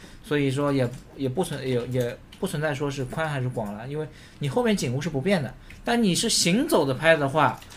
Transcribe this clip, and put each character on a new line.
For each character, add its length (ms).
所 140
以 140
说 200
也， 160
也 140
不 140
存-， 240
也， 200
也 300
不 60
存 160
在 140
说 160
是 140
宽 240
还 100
是 100
广 240
了， 140
因 120
为 80
你 100
后 120
面 140
景 180
物 80
是 80
不 120
变 200
的。 120
但 180
你 120
是 160
行 380
走 180
的 80
拍 220
的 120
话， 320